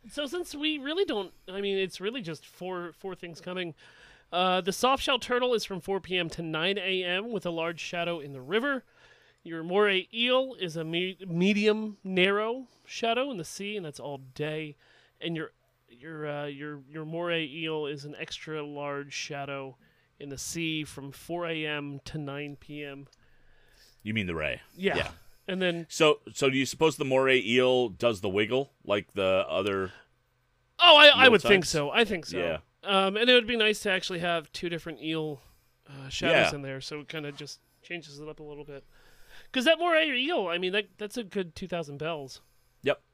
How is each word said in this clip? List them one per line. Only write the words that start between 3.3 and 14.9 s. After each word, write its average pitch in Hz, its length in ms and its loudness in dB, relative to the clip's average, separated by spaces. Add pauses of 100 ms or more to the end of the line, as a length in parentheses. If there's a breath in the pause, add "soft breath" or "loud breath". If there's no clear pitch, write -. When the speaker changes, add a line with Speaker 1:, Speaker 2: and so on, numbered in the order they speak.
Speaker 1:
coming. 180 320 -6 (580 loud breath)
Uh, 185 300 4
the 185 100 0
soft 262 320 4
shell 269 160 2
turtle 247 340 2
is 214 120 0
from 190 160 -8
four 190 180 -2
P 180 180 -4
M 170 140 0
to - 100 -10
nine 165 360 0
A 185 260 0
M 190 280 -2
with 190 140 -4
a 175 40 0
large 165 300 -2
shadow 170 400 -4
in 139 140 -12
the 131 80 -12
river. 226 420 0 (600 soft breath)
Your 165 200 -8
moray 190 500 4
eel 254 460 2
is 170 160 -4
a 165 80 -4
me-, 175 340 -2 (100)
medium 208 760 2
narrow 202 640 0 (180)
shadow 240 460 -2
in 220 60 -6
the 165 80 -8
sea, 202 320 -8
and 180 80 -8
that's 147 140 -12
all 139 180 -8 (160)
day. 151 420 -6 (460 soft breath)